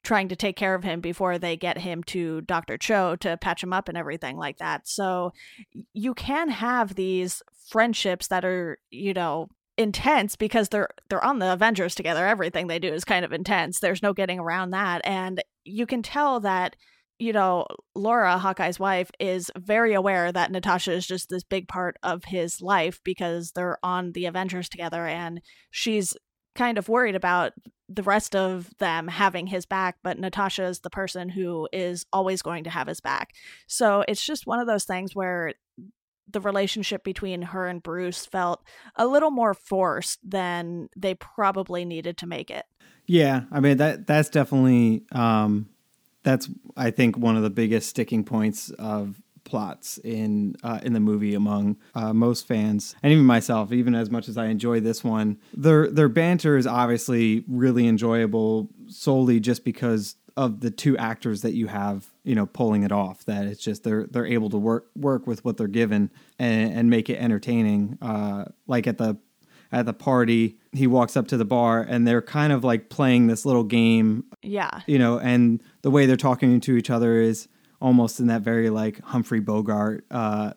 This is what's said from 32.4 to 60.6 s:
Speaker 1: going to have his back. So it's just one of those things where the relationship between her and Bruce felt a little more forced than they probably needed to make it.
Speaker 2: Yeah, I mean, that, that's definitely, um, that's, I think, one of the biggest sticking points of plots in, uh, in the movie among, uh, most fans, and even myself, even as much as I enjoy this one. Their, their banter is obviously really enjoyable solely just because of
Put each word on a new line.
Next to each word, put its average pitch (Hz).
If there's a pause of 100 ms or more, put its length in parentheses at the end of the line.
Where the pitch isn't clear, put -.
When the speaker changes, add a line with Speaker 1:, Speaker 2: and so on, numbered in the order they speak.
Speaker 1:
going 165
to 165
have 160
his 156
back. - (340)
So 208
it's -
just -
one 240
of 240
those 208
things 185
where 180 (720)
the 202
relationship 196
between 185
her 180
and 175
Bruce 175
felt 180 (320)
a 226
little 294
more 233
forced 185
than 175
they 190
probably 190
needed 170
to 170
make 147
it. - (400)
Speaker 2:
Yeah, 139
I 143
mean, 139
that, 151
that's 147
definitely, 127
um, 107 (540)
that's, 135 (280)
I 123
think, 120
one 117
of 110
the 107
biggest 110
sticking 113
points 110
of 104 (220)
plots -
in, 107
uh, 117
in 120
the 110
movie 104
among, 104 (200)
uh, 110
most 117
fans, 107
and 143
even 156
myself, 113
even 123
as 117
much 117
as 110
I 113
enjoy 113
this 110
one. 107 (160)
Their, 156
their 151
banter 165
is 127
obviously 117
really 123
enjoyable 110 (180)
solely 127
just 117
because 110 (220)
of 117